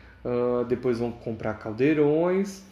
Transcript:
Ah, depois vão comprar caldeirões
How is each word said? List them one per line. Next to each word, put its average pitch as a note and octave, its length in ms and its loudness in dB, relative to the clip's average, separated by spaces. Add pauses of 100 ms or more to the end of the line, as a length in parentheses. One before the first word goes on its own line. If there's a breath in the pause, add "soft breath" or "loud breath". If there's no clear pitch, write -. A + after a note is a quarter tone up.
(240 loud breath)
Ah, B2 420 0
depois A#2+ 340 0
vão A#2+ 120 -2
comprar A2+ 460 -6
caldeirões D#3 1120 2